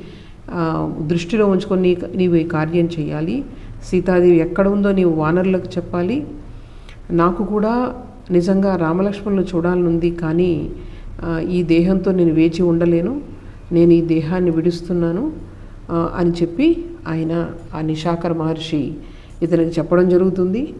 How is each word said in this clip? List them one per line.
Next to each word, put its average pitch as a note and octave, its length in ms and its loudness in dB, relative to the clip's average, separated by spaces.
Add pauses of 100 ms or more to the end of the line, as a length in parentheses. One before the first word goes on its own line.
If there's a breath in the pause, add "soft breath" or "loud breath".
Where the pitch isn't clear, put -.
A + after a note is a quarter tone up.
(500 loud breath)
ఆ, D#3+ 500 -2
దృష్టిలో F3 460 0
ఉంచుకొని F#3 360 2
నీ-, F3+ 340 0
నీవు F3+ 180 2
ఈ E3 100 4
కార్యం E3 440 0 (120)
చేయాలి. D#3 440 -4 (400 loud breath)
సీతాదేవి F3+ 520 4
ఎక్కడ F3 320 2
ఉందో G3+ 240 2
నీవు F#3 200 4
వానరులకు F3+ 520 2
చెప్పాలి. F3+ 640 -4 (840 loud breath)
నాకు F3 340 2
కూడా G#3+ 500 0 (360)
నిజంగా F#3+ 460 2
రామలక్ష్మణులు F#3 680 0
చూడాలనుంది, F3 680 0
కానీ, E3 600 0 (540 loud breath)
ఆ, E3 140 -2
ఈ F3+ 240 0
దేహంతో F3+ 500 2
నేను F3 200 4
వేచి E3 300 2
ఉండలేను, F3 580 2 (520 loud breath)
నేను E3+ 200 8
ఈ E3+ 80 6
దేహాన్ని E3 500 0
విడుస్తున్నాను, E3+ 840 0 (580 loud breath)
ఆ, E3+ 260 0
అని F3 140 2
చెప్పి F3 540 0 (240)
ఆయన, E3 420 -2 (240)
ఆ D#3 60 -6
నిశాకర E3 520 -2
మహర్షి D#3+ 600 -2 (480 loud breath)
ఇతనికి E3 280 2
చెప్పడం F3+ 380 2
జరుగుతుంది, F#3 720 2